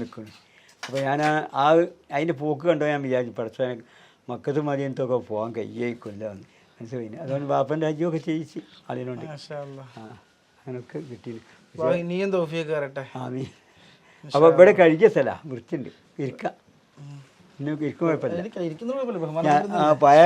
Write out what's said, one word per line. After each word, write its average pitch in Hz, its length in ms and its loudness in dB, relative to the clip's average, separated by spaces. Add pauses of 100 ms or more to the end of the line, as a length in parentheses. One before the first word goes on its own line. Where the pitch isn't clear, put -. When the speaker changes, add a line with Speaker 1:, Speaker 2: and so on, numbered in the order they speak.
Speaker 1:
നിൽക്കുന്നു. 113 300 -14 (520)
അപ്പൊ 127 140 -8 (100)
ഞാൻ 143 140 0
ആ, 151 100 2 (300)
ആ 143 40 4 (500)
അതിൻ്റെ 160 260 -2
പോക്ക് 147 280 -4
കണ്ടോ 151 240 0
ഞാൻ 143 140 -4
വിചാരിച്ചു, 127 320 -2
"പടച്ചോനെ, 123 360 -6 (540)
മക്കത്ത് 131 400 -4
മദീനത്തൊക്കെ 139 480 -2 (140)
പോകാൻ 110 260 -4
കഴിയേക്കില്ല" 110 760 -8
എന്ന് 95 140 -18 (320)
മനസ്സിലായി. 117 320 -10 (140)
അതുകൊണ്ട് 139 300 -6
ബാപ്പൻ്റെ 143 360 0
ഹജ്ജൊക്കെ 156 400 -4
ചെയ്യിച്ച് 160 300 -8 (300)
അതിനോണ്ട്. 127 360 -10
Speaker 2:
മാഷാ 151 400 -14
അല്ലാ. 135 180 -16 (140)
Speaker 1:
ആ, 113 60 -16 (560)
അങ്ങനൊക്കെ 127 400 -12 (100)
കിട്ടി. 120 220 -14 (440)
Speaker 2:
അല്ലാ, 165 160 -2 (120)
ഇനിയും 180 320 -4
തൗഫീഖ് 165 360 -4
കയറട്ടെ. 143 320 -6 (200)
Speaker 1:
ആമീൻ. 127 240 -8 (760)
Speaker 2:
ഇൻഷാ 143 120 -8
Speaker 1:
അപ്പൊ 151 200 8
ഇവിടെ 185 180 12
Speaker 2:
അല്ലാ. 180 120 6
Speaker 1:
കഴുകിയ 165 280 6
സ്ഥലാ, 117 220 0 (160)
വൃത്തിയുണ്ട്, 127 400 -10 (320)
ഇരിക്കാം. 139 300 -8 (480)
Speaker 2:
ഉം. 143 180 -18 (400)
Speaker 1:
ഇന്ന് 143 120 -6
ഇരിക്കും 151 360 -4
കുഴപ്പമില്ല. 160 360 -2
Speaker 2:
ഇരിക്ക-, 202 240 -8
ഇരിക്കുന്ന 226 260 -8
കുഴപ്പമില്ല, 240 260 -6
Speaker 1:
ഞാൻ, 160 80 -4
Speaker 2:
ബഹുമാനത്തിന് 160 480 0
Speaker 1:
ആ, 160 80 2
Speaker 2:
തന്നെ. 151 220 4
Speaker 1:
പഴയ 151 200 12